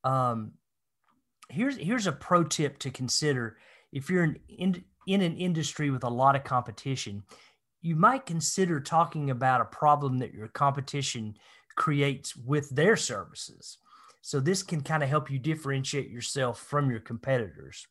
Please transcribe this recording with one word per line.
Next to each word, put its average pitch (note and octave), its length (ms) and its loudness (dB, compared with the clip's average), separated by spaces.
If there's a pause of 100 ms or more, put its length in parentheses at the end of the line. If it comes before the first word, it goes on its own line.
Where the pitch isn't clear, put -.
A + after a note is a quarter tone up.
Um, B2 500 0 (960)
here's, B3 280 -2
here's G#3 320 0
a D#3 40 0
pro E3+ 300 2
tip D#3+ 380 0
to C3 100 -6
consider. B2+ 680 0 (340)
If C3+ 180 -6
you're F3+ 140 4
in, D#3 140 0 (100)
in, F3+ 360 -2 (220)
in F#3+ 160 2
an E3 140 0
industry D#3+ 540 -2
with B2+ 120 -2
a B2 80 -2
lot C3 240 4
of C3+ 80 0
competition, A#2+ 800 -4 (580)
you E3 160 -2
might B3 300 4
consider E3 540 0
talking D#3+ 500 2
about B2+ 300 2
a A2 60 0
problem C#3+ 520 2
that B2 160 -6
your G#2+ 140 -12
competition C3+ 880 -2 (400)
creates C#3+ 600 0
with C#3+ 340 -2
their D#3+ 260 4
services. - 800 -8 (420)
So - 200 -2
this F#3 220 0
can D#3 180 -4
kinda D3 260 0
help D3 240 0
you C3+ 80 -2
differentiate C#3 720 -2
yourself A#2+ 500 -4
from C#3+ 300 0
your A2+ 100 -2
competitors. A2+ 920 -4